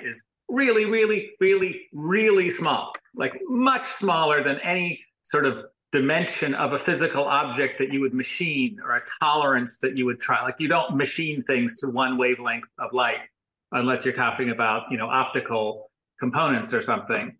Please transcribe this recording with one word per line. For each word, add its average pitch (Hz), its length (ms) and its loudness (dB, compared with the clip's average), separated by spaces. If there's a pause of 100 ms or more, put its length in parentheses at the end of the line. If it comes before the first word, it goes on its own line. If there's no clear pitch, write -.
is 117 200 -10 (260)
really, 240 360 4
really, 214 540 2
really, 190 540 2
really 185 560 4
small, 151 440 -2 (220)
like, - 320 -4
much 254 400 2
smaller 160 560 2
than 139 160 0
any 175 420 -2 (220)
sort 147 220 2
of 127 180 0 (280)
dimension 147 640 2
of 143 200 0
a 139 40 0
physical 143 480 0
object 139 520 0
that 135 160 -2
you 139 80 2
would 131 120 0
machine 127 720 -2
or 120 140 -2
a 117 40 -2 (200)
tolerance 143 580 2
that 131 180 0
you 127 80 0
would 123 140 -2
try. 120 240 0
Like, 127 160 -4
you 156 80 -2
don't 139 300 0
machine 147 460 -2
things 120 360 0
to 143 80 -6
one 127 300 0
wavelength 123 500 0 (120)
of 117 140 -8
light 120 340 0 (440)
unless 123 320 0
you're 127 100 0
talking 120 360 0
about, 113 420 0
you 123 60 -4
know, 110 100 -4
optical 117 840 -2 (280)
components 127 540 0
or 117 80 2
something, 113 580 -4